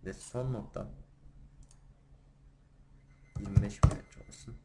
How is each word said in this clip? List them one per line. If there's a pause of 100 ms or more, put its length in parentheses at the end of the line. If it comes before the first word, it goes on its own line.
Ve
son
noktam (2500)
yirmi
beş
milimetre
olsun.